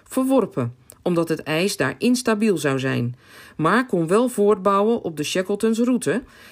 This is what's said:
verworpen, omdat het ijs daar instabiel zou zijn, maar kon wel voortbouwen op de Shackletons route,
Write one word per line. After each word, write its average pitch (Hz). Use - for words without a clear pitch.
verworpen, 247
omdat 170
het 156
ijs 175
daar 135
instabiel 220
zou 139
zijn, 127
maar 202
kon 170
wel 214
voortbouwen 202
op 165
de 147
Shackletons 202
route, 240